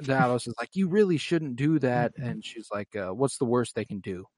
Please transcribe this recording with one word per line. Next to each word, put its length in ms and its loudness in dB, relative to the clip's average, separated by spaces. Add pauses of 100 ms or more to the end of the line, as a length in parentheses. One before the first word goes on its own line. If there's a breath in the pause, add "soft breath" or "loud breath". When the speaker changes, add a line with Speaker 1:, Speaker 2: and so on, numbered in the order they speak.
Speaker 1:
Davos 440 2
is 140 -8
like, 160 -8
"You 140 2
really 260 4
shouldn't 400 -2
do 240 2
that." 380 2
Speaker 2:
Mm-hmm. 120 -4
Speaker 1:
And 160 -8
she's 240 -14
like, 280 -8
uh, 160 -4
"What's 240 0
the 80 0
worst 300 0
they 100 -4
can 160 -8
do? 240 -8 (120)